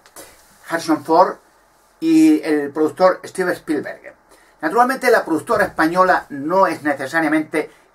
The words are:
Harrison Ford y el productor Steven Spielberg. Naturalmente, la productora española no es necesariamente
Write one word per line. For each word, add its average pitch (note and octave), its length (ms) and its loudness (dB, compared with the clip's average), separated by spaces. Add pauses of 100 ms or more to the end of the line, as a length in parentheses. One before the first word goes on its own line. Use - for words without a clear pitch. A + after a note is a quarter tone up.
(680)
Harrison D#3+ 360 -4
Ford E3+ 320 2 (640)
y D#3+ 420 4
el D3 280 -2
productor D#3 540 0
Steven F3+ 280 -6
Spielberg. - 640 -10 (480)
Naturalmente, B3 500 0
la G#3+ 120 2
productora F#3 420 -2
española F3 640 0
no E3 360 0
es C#3+ 160 -6
necesariamente D3+ 880 -4 (240)